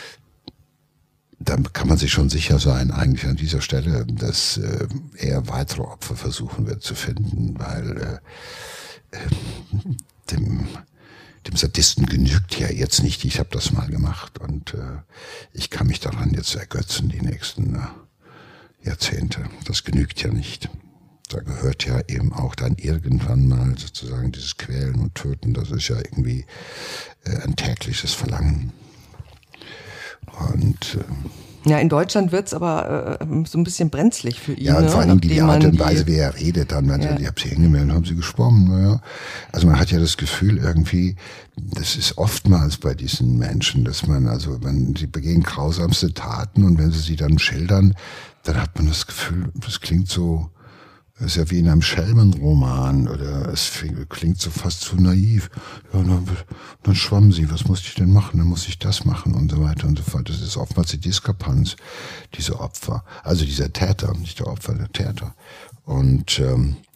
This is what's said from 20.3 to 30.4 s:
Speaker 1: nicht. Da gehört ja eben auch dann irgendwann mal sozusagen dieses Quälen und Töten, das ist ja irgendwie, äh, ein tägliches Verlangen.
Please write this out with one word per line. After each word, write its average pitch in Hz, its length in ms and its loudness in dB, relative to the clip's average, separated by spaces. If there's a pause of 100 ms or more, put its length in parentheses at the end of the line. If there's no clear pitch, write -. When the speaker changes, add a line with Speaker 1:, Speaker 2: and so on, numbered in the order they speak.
Speaker 1:
nicht. - 360 -6 (640)
Da - 80 -6
gehört - 460 -4
ja 62 220 0
eben - 240 0
auch 65 220 -4
dann 62 220 -2
irgendwann 67 720 0
mal 62 300 2
sozusagen 62 540 -6
dieses 67 260 -10
Quälen 65 380 -4
und - 180 -2
Töten, 69 400 -4
das - 160 -4
ist - 180 -4
ja - 80 -2
irgendwie, - 480 -4 (800)
äh, - 180 -4
ein - 140 -4
tägliches - 560 -6
Verlangen. 73 600 -2 (1800)